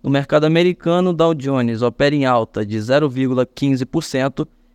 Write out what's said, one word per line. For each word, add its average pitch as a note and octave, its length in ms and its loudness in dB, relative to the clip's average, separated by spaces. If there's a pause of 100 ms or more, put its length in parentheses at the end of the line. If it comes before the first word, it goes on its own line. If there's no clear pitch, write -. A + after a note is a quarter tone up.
No C#3+ 80 -4
mercado C#3 340 2
americano, F3 680 2
Dow E3 180 2
Jones B2+ 480 -2
opera C#3+ 340 0
em C#3 120 0
alta A2+ 380 0
de A2 140 -6
zero C3+ 300 0
vírgula B2+ 380 0
quinze C3+ 400 -2
por D#3+ 180 -4
cento C#3 420 -4 (280)